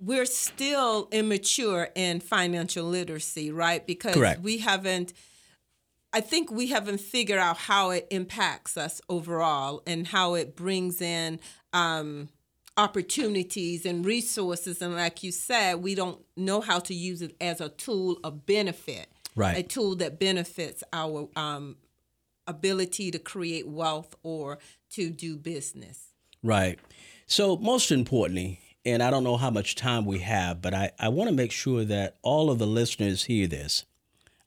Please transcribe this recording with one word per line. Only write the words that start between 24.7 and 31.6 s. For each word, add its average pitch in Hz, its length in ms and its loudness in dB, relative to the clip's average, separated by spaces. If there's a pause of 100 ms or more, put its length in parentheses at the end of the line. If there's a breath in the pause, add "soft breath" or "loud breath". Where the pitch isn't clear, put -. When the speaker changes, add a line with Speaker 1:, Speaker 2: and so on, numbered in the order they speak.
Speaker 1:
to 175 180 -2
do 165 280 -8
business. 147 760 -10 (280)
Speaker 2:
Right. 98 380 4 (460 loud breath)
So 196 320 4
most 226 340 2
importantly, 95 720 2 (240 soft breath)
and 120 180 4
I 123 80 6
don't 135 140 4
know 123 100 4
how 127 140 2
much 104 260 0
time 120 300 0
we 98 140 0
have, 90 420 0
but 92 120 -2
I, 98 240 0
I 113 120 0
wanna 120 240 2
make 123 180 2
sure 123 320 0